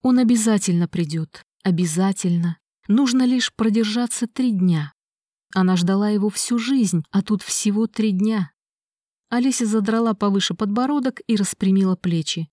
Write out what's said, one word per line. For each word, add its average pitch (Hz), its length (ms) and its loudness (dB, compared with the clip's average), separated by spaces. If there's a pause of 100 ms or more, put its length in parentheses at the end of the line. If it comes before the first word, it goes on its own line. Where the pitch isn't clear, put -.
Он 254 160 4
обязательно 220 680 2
придет, 160 560 -6 (220)
обязательно. 175 920 0 (300)
Нужно 254 340 2
лишь 247 320 0
продержаться 226 720 -2
три 254 260 -2
дня. 170 400 0 (640)
Она 185 220 2
ждала 196 340 0
его 208 180 0
всю 233 300 -4
жизнь, 226 520 0
а 196 120 0
тут 208 200 -2
всего 214 440 -2
три 220 240 -2
дня. 196 420 -2 (800)
Олеся 247 340 0
задрала 220 480 0
повыше 196 400 0
подбородок 254 760 -2
и 226 100 2
распрямила 190 600 2
плечи. 165 560 -4